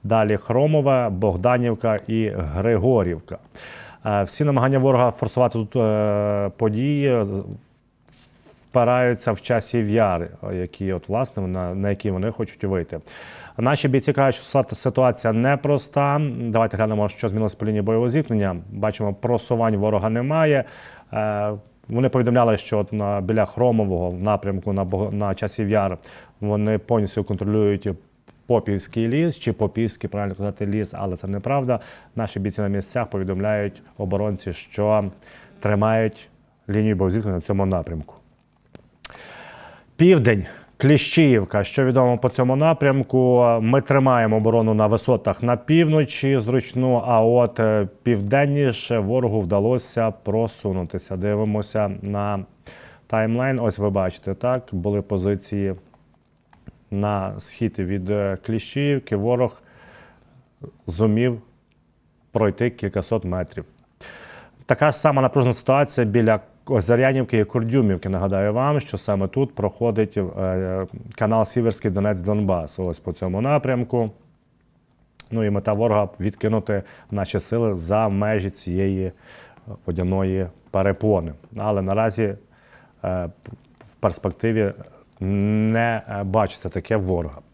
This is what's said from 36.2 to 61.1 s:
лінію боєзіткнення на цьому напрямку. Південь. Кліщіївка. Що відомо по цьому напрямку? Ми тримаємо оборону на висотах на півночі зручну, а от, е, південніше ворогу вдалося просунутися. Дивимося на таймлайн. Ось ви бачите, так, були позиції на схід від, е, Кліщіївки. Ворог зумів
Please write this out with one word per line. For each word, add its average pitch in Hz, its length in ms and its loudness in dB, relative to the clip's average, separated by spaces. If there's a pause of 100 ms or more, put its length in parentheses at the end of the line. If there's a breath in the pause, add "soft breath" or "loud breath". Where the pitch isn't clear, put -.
лінію 107 280 2
боєзіткнення 95 400 0
на 85 40 -2
цьому 95 260 -2
напрямку. 85 480 -4 (1800 loud breath)
Південь. 123 500 6 (320 loud breath)
Кліщіївка. 131 840 4
Що - 200 0
відомо 123 340 4
по 127 100 0
цьому 131 280 0
напрямку? 131 880 4 (160)
Ми 120 200 4
тримаємо 123 560 4
оборону 110 380 4
на 107 120 4
висотах 110 560 0
на 120 140 2
півночі 151 840 2
зручну, 123 680 0
а 117 140 4
от, 117 400 4
е, 107 280 2 (140)
південніше 123 960 0
ворогу 110 420 0
вдалося 110 680 0
просунутися. 98 1080 -4
Дивимося 104 760 -2 (120)
на 101 420 -4 (600 loud breath)
таймлайн. 117 520 0
Ось 110 200 -2
ви 101 120 0
бачите, 95 440 -2
так, 127 280 -2 (100)
були 101 300 -2
позиції 98 720 -2 (1160)
на 101 500 -2
схід - 380 -6
від, 95 320 -4
е, 98 360 -2
Кліщіївки. 135 720 -2
Ворог 120 460 0 (1200 loud breath)
зумів 110 540 0 (920)